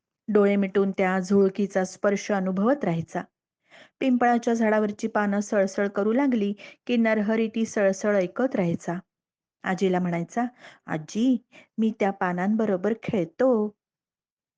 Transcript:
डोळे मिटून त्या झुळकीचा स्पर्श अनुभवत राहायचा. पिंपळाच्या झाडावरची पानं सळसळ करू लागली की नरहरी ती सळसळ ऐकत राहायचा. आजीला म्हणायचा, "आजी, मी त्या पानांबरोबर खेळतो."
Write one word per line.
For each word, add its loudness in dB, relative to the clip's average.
डोळे 4
मिटून 0
त्या 0
झुळकीचा 0
स्पर्श -2
अनुभवत 0
राहायचा. -4
पिंपळाच्या 2
झाडावरची 0
पानं 0
सळसळ 0
करू 0
लागली 0
की 0
नरहरी 2
ती -2
सळसळ 0
ऐकत 0
राहायचा. -2
आजीला 0
म्हणायचा, -2
"आजी, -2
मी 0
त्या 2
पानांबरोबर -2
खेळतो." 0